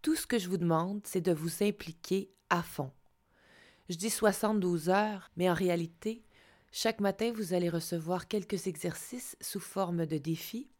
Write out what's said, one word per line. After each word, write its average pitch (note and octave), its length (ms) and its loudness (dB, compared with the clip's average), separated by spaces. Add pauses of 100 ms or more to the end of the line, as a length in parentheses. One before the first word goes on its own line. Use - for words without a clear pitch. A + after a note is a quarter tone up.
Tout D#4 140 2
ce - 120 -4
que A#3+ 120 2
je F3+ 100 -2
vous F#3+ 80 0
demande, F3 480 2
c'est - 160 -2
de F3 120 2
vous E3 300 -2
impliquer G3 720 -2 (180)
à F3 120 2
fond. C3+ 280 -6 (960)
Je F3 80 -4
dis G3+ 140 -2
soixante-douze G3+ 760 2
heures, G3+ 480 2
mais F3+ 140 4
en E3+ 40 4
réalité, F3 720 -2 (460)
chaque - 300 -2
matin, G3+ 340 2
vous F#3+ 200 -2
allez F3 140 2
recevoir E3+ 600 -2
quelques G#3 380 -2
exercices - 760 -8
sous - 200 -8
forme F3 460 -2
de D3+ 120 -2
défi. E3 500 -6 (120)